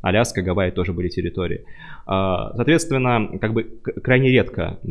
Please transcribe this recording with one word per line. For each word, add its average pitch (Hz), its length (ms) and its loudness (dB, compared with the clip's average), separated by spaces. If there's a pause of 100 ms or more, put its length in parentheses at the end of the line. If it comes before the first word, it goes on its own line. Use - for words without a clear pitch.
Аляска, 104 400 2
Гавайи 90 300 0
тоже 90 220 -2
были 87 140 -2
территории. 87 540 -4 (440)
А, 95 500 0
соответственно, 127 840 2
как 110 140 -2
бы 113 100 0
к-, - 380 -8
крайне 131 280 4
редко, 98 480 2 (140)